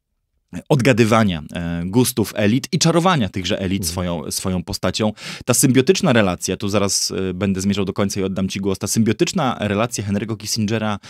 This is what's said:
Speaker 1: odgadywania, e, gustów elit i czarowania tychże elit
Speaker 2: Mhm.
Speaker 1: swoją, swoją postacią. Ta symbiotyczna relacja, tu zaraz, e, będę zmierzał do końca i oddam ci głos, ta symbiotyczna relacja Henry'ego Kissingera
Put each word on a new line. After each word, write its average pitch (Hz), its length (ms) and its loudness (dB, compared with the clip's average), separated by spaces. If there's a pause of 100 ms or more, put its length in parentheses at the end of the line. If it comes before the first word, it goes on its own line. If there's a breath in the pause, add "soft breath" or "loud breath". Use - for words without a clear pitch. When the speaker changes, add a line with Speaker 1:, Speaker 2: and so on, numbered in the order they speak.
(680)
Speaker 1:
odgadywania, 113 760 4 (100)
e, 85 340 -4
gustów 113 500 0
elit 107 360 0
i 170 60 2
czarowania 165 500 2
tychże 92 320 -4
elit 98 220 -2
Speaker 2:
Mhm. 82 100 -6
Speaker 1:
swoją, 87 380 -4
swoją 92 320 -2
postacią. 104 500 -2 (320 loud breath)
Ta 127 100 2
symbiotyczna 131 580 4
relacja, 95 440 2
tu 104 120 -4
zaraz, 98 420 0 (200)
e, 92 40 -4
będę 95 260 -2
zmierzał 98 240 0
do 95 80 -2
końca 101 280 -2
i - 20 0
oddam 95 260 -2
ci 98 120 -8
głos, 98 180 0
ta - 80 -6
symbiotyczna 117 720 0
relacja 104 440 -2
Henry'ego 104 320 -4
Kissingera 107 640 -2 (120)